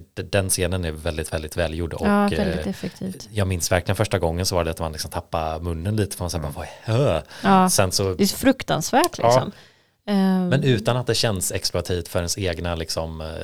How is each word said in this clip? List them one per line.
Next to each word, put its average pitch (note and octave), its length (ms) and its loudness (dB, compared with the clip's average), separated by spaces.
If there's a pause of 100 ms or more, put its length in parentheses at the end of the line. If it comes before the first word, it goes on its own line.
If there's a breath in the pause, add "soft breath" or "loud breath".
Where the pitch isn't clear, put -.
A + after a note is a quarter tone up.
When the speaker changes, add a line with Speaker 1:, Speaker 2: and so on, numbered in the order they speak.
(140)
Speaker 1:
d-, F#2+ 100 -8
den F#2+ 260 0
scenen F2+ 360 0
är D#2+ 60 -2
väldigt, D#2 420 -4
väldigt D#2 240 -6
välgjord. D#2+ 360 0
Och, - 140 -2
Speaker 2:
Ja, G3+ 200 4
väldigt F#3+ 380 0
Speaker 1:
eh, - 20 -4
Speaker 2:
effektivt. F#3+ 640 -8
Speaker 1:
jag G2 160 2
minns F2+ 240 -2
verkligen F#2 240 2
första G2+ 240 0
gången E2+ 260 0
så F#2+ 100 0
var E2+ 80 2
det D#2+ 80 -2
att - 80 -10
man D#2+ 120 -4
liksom D2+ 200 -10
tappade D#2+ 520 -4
munnen F2 320 -2
lite. G#2 220 -2
För F#2 60 -6
man F2 60 -4
så F2 80 -6
här, D2 60 -4
Speaker 3:
Mm. D2+ 100 -6
Speaker 1:
bara, E2 120 -10 (200)
"Vad A2 120 0
är C#3+ 80 4
hö?" E2 160 2 (220 loud breath)
Speaker 2:
Ja. F#3+ 260 6
Speaker 1:
Sen F#2+ 220 4
så F#2+ 220 0
Speaker 2:
Det C3+ 100 0
är G3+ 40 4
så - 100 -4
fruktansvärt, B3+ 840 2
Speaker 1:
Ja. A#2 80 4
Speaker 2:
liksom. B2+ 240 4 (540 soft breath)
Ehm. F#3+ 440 2
Speaker 1:
Men D3 140 2
utan B2 340 2
att B2+ 100 -2
det A2+ 80 2
känns G2 360 0
exploativt F2+ 560 -2
för F#2+ 120 -2
ens E2+ 180 -2
egna F2 380 -2
liksom, D#2+ 460 -6
eh, D#2+ 60 -6 (160)